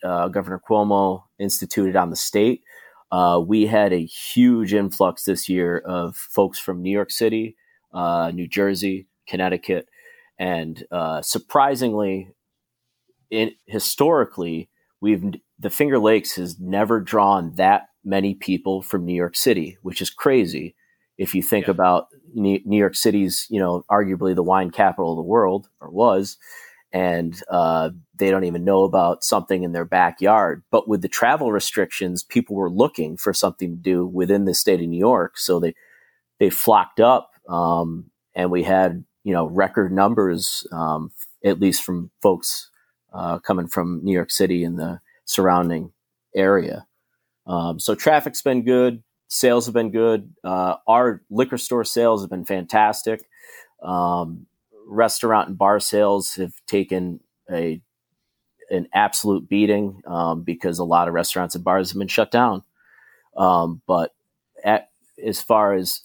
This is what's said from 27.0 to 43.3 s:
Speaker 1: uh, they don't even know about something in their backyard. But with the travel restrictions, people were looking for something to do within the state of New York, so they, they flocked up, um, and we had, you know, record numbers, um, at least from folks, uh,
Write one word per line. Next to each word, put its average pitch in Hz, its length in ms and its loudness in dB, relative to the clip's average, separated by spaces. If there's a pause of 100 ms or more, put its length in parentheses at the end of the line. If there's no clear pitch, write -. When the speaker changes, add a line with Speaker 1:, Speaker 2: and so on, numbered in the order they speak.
Speaker 1:
uh, 82 420 0 (240)
they 98 160 2
don't 95 120 2
even 87 220 -4
know 95 180 4
about 87 400 2
something 95 400 0
in 87 80 -6
their 85 140 -4
backyard. 90 840 2
But 110 180 2
with 101 120 0
the 90 60 -6
travel 127 440 0
restrictions, 95 720 -4
people 120 320 -2
were 98 140 -2
looking 87 460 0
for - 160 -2
something 92 380 -2
to 85 120 -10
do 90 240 0
within 92 380 0
the 92 100 0
state 90 280 2
of 85 60 -4
New 85 100 -4
York, 98 400 2
so 87 220 0
they, 82 160 -2 (640)
they 101 100 4
flocked 101 500 2
up, 117 320 4 (160)
um, 85 600 -2 (260)
and 90 160 -2
we 87 120 0
had, 92 420 2 (180)
you 101 100 -2
know, 85 120 0
record 92 480 0
numbers, 98 760 0
um, 80 400 -4 (340)
at 95 140 2
least 95 240 2
from 90 280 -6 (100)
folks, - 480 0 (440)
uh, 87 260 -6